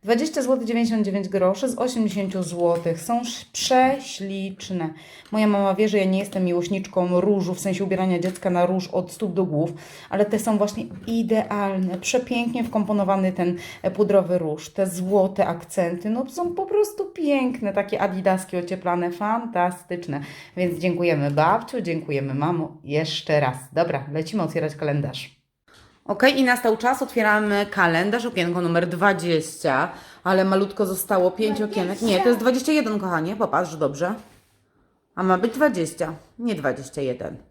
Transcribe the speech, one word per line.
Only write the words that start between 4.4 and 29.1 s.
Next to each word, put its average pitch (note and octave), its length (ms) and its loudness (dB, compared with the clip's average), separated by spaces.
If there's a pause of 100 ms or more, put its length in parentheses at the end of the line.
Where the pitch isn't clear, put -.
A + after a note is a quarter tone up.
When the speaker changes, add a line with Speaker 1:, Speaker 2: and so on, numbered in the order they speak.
Speaker 1:
Moja G#3+ 160 4
mama G3 280 4
wie, G#3+ 140 2
że G#3 80 2
ja G3 80 4
nie F#3+ 140 2
jestem G3 260 -2
miłośniczką F3+ 760 0
różu, F#3+ 320 2
w F#3 60 -8
sensie G3 240 -2
ubierania F#3 360 0
dziecka F#3 300 -2
na F3 160 4
róż F#3 220 0
od - 240 -4
stóp F#3+ 220 -6
do F#3 120 2
głów, D3+ 240 0 (400)
ale G3 160 2
te G#3 140 -2
są G#3+ 180 0
właśnie G#3 280 -2 (220)
idealne. G3+ 920 0
Przepięknie A#3+ 640 -2
wkomponowany G3 680 0
ten, F3 260 0 (240)
e, F#3 100 0
pudrowy F#3 460 4
róż, D#3 320 -4
te F#3+ 180 -2
złote F#3+ 600 2
akcenty, F3 600 -2
no B3 200 -2
są F4 260 -4
po G4 100 -2
prostu G#4 400 0
piękne, B3+ 680 0
takie G3 280 0
adidaski F#3 560 0
ocieplane, F3 540 -2
fantastyczne. F3+ 1120 -2 (360)
Więc F3 220 0
dziękujemy E3 520 2
babciu, G3 500 2
dziękujemy D3+ 520 -4
mamo, D#3 500 -2
jeszcze D3+ 560 0
raz. B2+ 180 0 (160)
Dobra, E3 380 0
lecimy E3 320 -2
otwierać D#3 320 -2
kalendarz. - 640 -4 (680)
Okej, C4+ 300 4
i C4+ 40 6
nastał B3 340 2
czas, B3 240 0
otwieramy G#3+ 640 2
kalendarz, G3+ 600 2
okienko F3 360 -2
numer E3+ 260 2
dwadzieścia, E3 1000 0 (340)